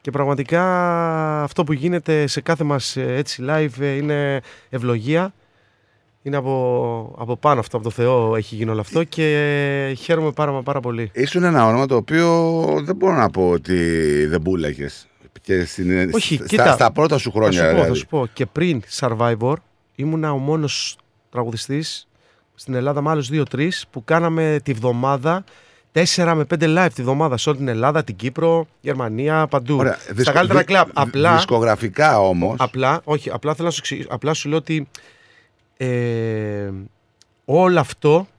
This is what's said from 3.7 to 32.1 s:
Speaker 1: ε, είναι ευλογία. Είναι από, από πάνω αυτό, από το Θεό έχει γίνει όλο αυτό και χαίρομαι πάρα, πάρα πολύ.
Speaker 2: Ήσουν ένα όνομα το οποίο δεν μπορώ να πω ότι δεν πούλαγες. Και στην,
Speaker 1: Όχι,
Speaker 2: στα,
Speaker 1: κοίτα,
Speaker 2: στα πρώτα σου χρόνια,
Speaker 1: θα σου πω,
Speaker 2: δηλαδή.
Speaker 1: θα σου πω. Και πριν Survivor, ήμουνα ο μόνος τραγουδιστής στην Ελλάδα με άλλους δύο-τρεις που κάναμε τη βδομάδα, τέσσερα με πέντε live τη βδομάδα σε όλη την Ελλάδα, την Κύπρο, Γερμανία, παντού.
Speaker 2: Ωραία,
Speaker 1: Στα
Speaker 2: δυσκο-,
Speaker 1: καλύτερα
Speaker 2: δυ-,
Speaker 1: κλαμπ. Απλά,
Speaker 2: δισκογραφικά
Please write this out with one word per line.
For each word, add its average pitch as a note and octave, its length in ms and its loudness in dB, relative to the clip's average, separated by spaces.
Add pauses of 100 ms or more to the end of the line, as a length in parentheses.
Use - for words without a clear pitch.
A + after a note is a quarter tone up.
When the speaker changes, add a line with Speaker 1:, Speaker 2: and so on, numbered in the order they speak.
Speaker 1:
ε, C#3+ 60 -2 (100)
είναι C#3+ 440 -2 (300)
ευλογία. B2+ 640 -2 (920)
Είναι C#3 140 -4
από, B2 840 -2
από A#2 180 -6
πάνω C#3+ 240 2
αυτό, - 160 -6
από A2 100 -4
το A2+ 60 -4
Θεό A#2+ 440 2
έχει A2 180 -6
γίνει A2 160 -4
όλο G#2+ 100 -2
αυτό D#3+ 240 -2
και C#3+ 920 -2
χαίρομαι D#3+ 340 0
πάρα, C#3+ 300 -2
πάρα C#3 180 -4
πολύ. A#2 340 -6
Speaker 2:
Ήσουν C#3+ 300 0
ένα D3+ 220 6
όνομα A#2+ 200 4
το C3+ 100 2
οποίο E3 640 2 (240)
δεν F3+ 120 -4
μπορώ F#3+ 200 2
να A2 140 4
πω F2+ 200 2
ότι F2 260 0 (500)
δεν D#2+ 160 0
πούλαγες. D2+ 680 -4 (340)
Και F#2 220 0
στην, F2+ 500 0
Speaker 1:
Όχι, G#3 200 0
Speaker 2:
στα, - 120 -4
Speaker 1:
κοίτα, C#3 260 4
Speaker 2:
στα A#2+ 200 4
πρώτα D3+ 260 2
σου A#2+ 120 -4
χρόνια, G2+ 300 2
Speaker 1:
θα E2+ 80 4
σου - 0 -
πω, E2 60 4
Speaker 2:
δηλαδή. E2 140 4
Speaker 1:
θα D#2+ 60 0
σου D2+ 120 -6
πω. C3 260 -2
Και B2 140 -4
πριν D#3 360 -2 (160)
Survivor, A#2 560 0 (400)
ήμουνα D#3 380 -2
ο C#3 40 -2
μόνος C#3+ 600 -4 (340)
τραγουδιστής B2 800 -6 (460)
στην - 200 -10
Ελλάδα C#3 280 -2
με D3+ 80 0
άλλους D3 180 -2
δύο-τρεις D3+ 640 -2
που A#2+ 140 -14
κάναμε D#3+ 600 0
τη C#3+ 80 -2
βδομάδα, B2+ 720 0 (480)
τέσσερα E3+ 420 2
με D#3 100 2
πέντε E3 240 0
live E3+ 260 2
τη C3 80 -8
βδομάδα C3+ 340 0
σε - 120 -2
όλη C#3+ 100 0
την C3+ 100 -4
Ελλάδα, C3 360 0
την G2 120 -8
Κύπρο, D#3+ 500 0 (140)
Γερμανία, C#3+ 680 -2
παντού. C#3 300 0
Speaker 2:
Ωραία, C3 240 2
Speaker 1:
Στα - 120 -14
Speaker 2:
δυσκο-, B2 200 2
Speaker 1:
καλύτερα F3 260 4
Speaker 2:
δυ-, F3+ 80 2
Speaker 1:
κλαμπ. F#3 260 4
Απλά, C#3+ 420 2
Speaker 2:
δισκογραφικά A#2 840 4